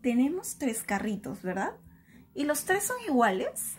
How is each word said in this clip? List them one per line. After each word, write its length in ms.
Tenemos 560
tres 260
carritos, 580
¿verdad? 360
¿Y 100
los 220
tres 180
son 240
iguales? 720